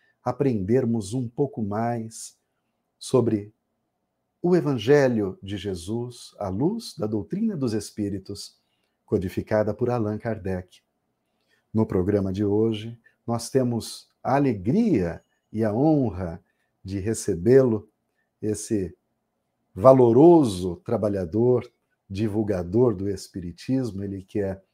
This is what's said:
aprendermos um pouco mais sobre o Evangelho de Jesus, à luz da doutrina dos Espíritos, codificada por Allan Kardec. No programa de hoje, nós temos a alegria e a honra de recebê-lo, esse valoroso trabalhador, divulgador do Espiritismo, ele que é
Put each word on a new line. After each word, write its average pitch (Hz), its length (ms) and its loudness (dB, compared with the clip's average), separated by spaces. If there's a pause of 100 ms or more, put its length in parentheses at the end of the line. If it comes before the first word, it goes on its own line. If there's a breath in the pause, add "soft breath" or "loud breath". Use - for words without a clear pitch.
(240)
aprendermos 117 920 0
um 127 120 -4
pouco 139 360 -4
mais 113 760 -6 (600)
sobre 110 500 2 (920)
o 180 120 4
Evangelho 127 840 2
de 98 160 -8
Jesus, 101 800 -10
à 101 120 -6
luz 170 460 -4
da 107 120 -4
doutrina 180 500 -4
dos 123 160 -2
Espíritos, 101 840 -8 (480)
codificada 104 640 -2
por 117 160 -4
Allan 107 300 -4
Kardec. 95 640 -8 (920)
No 110 100 2
programa 98 480 0
de 101 140 -2
hoje, 110 500 -2 (300 soft breath)
nós 117 240 -6
temos 120 580 -2 (160)
a 120 120 0
alegria 123 840 0 (320)
e 110 120 -2
a 104 100 0
honra 107 720 0 (400)
de 95 160 -6
recebê-lo, 110 880 2 (500)
esse 104 560 -4 (760)
valoroso 123 1040 6 (100)
trabalhador, 107 840 0 (400)
divulgador 101 840 0
do 98 160 -6
Espiritismo, 98 960 -8
ele 98 180 -8
que 104 200 -6
é 95 200 -4 (120)